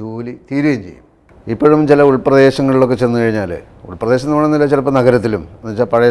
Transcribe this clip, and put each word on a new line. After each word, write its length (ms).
ജോലി 400
തീരുകയും 340
ചെയ്യും. 180
ഇപ്പോഴും 380
ചില 180
ഉൾപ്രദേശങ്ങളിലൊക്കെ 920
ചെന്ന് 160
കഴിഞ്ഞാൽ, 340
ഉൾപ്രദേശം 400
എന്ന് 100
പറയുന്നില്ല, 340
ചിലപ്പോൾ 240
നഗരത്തിലും, 460
എന്ന് 120
വെച്ചാൽ 220
പഴയ 180